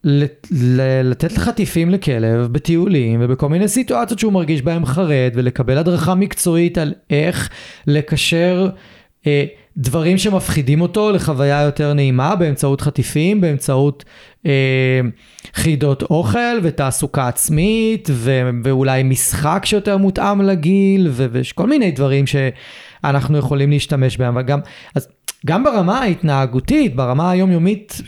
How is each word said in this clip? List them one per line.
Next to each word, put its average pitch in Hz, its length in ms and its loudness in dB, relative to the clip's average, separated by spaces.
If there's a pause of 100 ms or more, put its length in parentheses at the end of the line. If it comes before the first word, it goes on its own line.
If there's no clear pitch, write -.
ל-, 143 200 2 (260)
ל-, 131 600 2
לתת 170 280 -2
חטיפים 175 520 -2
לכלב 120 640 0
בטיולים 147 680 0
ובכל 127 260 0
מיני 180 200 0
סיטואציות 233 500 -2
שהוא 220 140 0
מרגיש 160 300 0
בהם 165 240 -2
חרד, 135 480 0
ולקבל 123 440 0
הדרכה 170 360 0
מקצועית 175 640 0
על 156 160 -2 (160)
איך 156 380 0 (380)
לקשר, 170 800 0 (580)
אה, 143 180 2 (320)
דברים 160 420 0
שמפחידים 165 640 0
אותו 208 320 0
לחוויה 143 500 0
יותר 147 300 0
נעימה 139 440 0
באמצעות 143 440 0
חטיפים, 156 600 0
באמצעות, 143 640 0 (420)
אה, 131 540 2 (540)
חידות 143 480 0
אוכל 233 600 0
ותעסוקה 139 680 -2
עצמית 214 840 0
ו-, 127 380 0 (140)
ואולי 135 380 2
משחק 143 600 0
שיותר 202 320 0
מותאם 196 460 0
לגיל 196 680 2
ו-, 131 220 -2
ויש 127 200 -4
כל 180 140 -2
מיני 254 240 2
דברים 139 360 2
שאנחנו 139 1120 -2
יכולים 139 320 0
להשתמש 139 460 0
בהם, 123 180 -2
אבל 127 80 -2
גם, 143 180 -2 (340)
אז 139 140 -4 (380)
גם 208 180 0
ברמה 220 360 0
ההתנהגותית, 147 960 0
ברמה 135 340 0
היומיומית 185 760 0